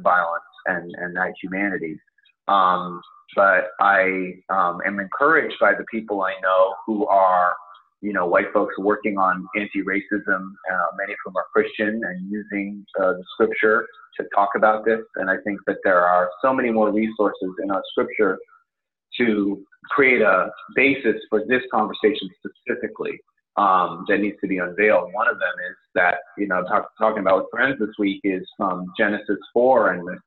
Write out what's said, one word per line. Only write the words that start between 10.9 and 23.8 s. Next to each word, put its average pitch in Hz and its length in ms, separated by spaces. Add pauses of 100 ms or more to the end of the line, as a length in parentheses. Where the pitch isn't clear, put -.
many 98 160
of 98 100
whom 95 140
are 87 160
Christian 110 500
and 92 260
using, 101 540 (160)
uh, 92 140
the 90 100 (100)
scripture 110 540 (300)
to 90 80 (100)
talk 101 220
about 107 260
this. 110 160 (160)
And 95 140
I 95 60 (100)
think 98 220
that 98 160
there 90 180
are 90 280 (140)
so 131 80
many 127 200
more 107 200
resources 104 600 (120)
in 98 80
our 95 100 (100)
scripture - 460 (800)
to 104 460 (280)
create 131 300
a 95 280 (260)
basis 127 400 (140)
for 107 180
this 127 140 (100)
conversation 95 560 (120)
specifically, - 840 (340)
um, 90 540